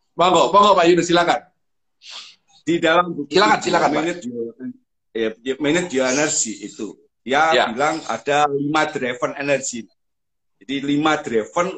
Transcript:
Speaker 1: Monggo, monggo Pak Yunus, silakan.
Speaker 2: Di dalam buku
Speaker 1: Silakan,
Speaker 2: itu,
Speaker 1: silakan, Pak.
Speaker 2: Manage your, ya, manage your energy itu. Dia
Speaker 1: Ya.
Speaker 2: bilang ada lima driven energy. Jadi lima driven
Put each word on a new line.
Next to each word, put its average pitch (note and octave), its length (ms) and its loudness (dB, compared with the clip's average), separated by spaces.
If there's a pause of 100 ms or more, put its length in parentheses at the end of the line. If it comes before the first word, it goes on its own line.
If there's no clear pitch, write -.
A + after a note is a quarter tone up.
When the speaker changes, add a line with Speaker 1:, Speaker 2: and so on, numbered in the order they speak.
(140)
Speaker 1:
Monggo, E3+ 360 2
monggo G3+ 280 6
Pak E3+ 120 4
Yunus, E3+ 160 4
silakan. E3+ 340 2 (1300)
Speaker 2:
Di E3+ 120 0
dalam E3+ 360 2
buku C#3+ 160 -8
Speaker 1:
Silakan, G3+ 280 4
Speaker 2:
itu, - 120 -8
Speaker 1:
silakan, D#3+ 200 2
Pak. D3+ 120 0
Speaker 2:
Manage F3 240 -6
your, B2 280 -8 (600)
ya, A2+ 480 -4
manage F3 320 0
your C3 160 0
energy C3+ 440 -2 (120)
itu. G#2 220 -12 (360)
Dia D#3 320 2
Speaker 1:
Ya. A2+ 160 4
Speaker 2:
bilang D3+ 340 -2
ada C#3+ 460 0
lima C#3+ 400 -2
driven B2+ 480 -4
energy. C3+ 480 -4 (720)
Jadi C3+ 240 -8
lima D3 360 0
driven A#2 580 -2